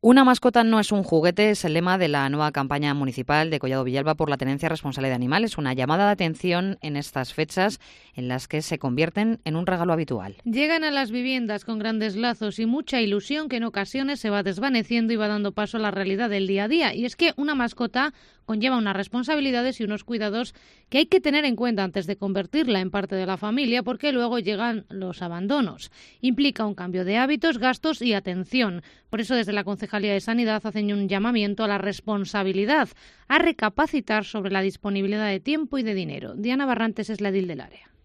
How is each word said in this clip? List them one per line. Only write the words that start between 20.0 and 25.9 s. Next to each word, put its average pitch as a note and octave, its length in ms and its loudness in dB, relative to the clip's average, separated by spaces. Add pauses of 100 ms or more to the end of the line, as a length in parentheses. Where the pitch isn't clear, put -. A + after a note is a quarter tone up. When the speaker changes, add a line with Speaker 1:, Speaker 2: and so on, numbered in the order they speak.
Speaker 2:
cuidados A3 500 -4 (360)
que B3+ 100 2
hay E4 80 6
que F#4+ 140 6
tener D4 240 2
en B3+ 100 2
cuenta G#3+ 300 0
antes F3+ 240 -4
de G3+ 80 -2
convertirla G3 640 0
en F#3 100 -2
parte G3 240 -2
de F#3 100 0
la F#3 120 -2
familia, A#3+ 480 0
porque B3+ 260 -2
luego A#3+ 300 0
llegan G#3+ 500 -2
los F#3 320 -8
abandonos. F#3 680 -2 (280)